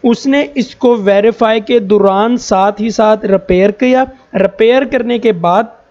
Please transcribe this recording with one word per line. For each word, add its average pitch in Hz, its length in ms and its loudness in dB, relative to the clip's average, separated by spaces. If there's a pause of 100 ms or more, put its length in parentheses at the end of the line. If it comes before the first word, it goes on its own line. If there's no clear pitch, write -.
उसने 269 380 0 (140)
इसको 240 460 0
verify 220 580 0
के 240 180 0
दौरान 202 580 0 (100)
साथ 202 320 0
ही 220 120 -4
साथ 214 340 0
repair 190 480 0
किया। 254 340 0 (280)
Repair 220 500 0
करने 240 340 -4
के 226 120 0
बाद 180 480 -2 (120)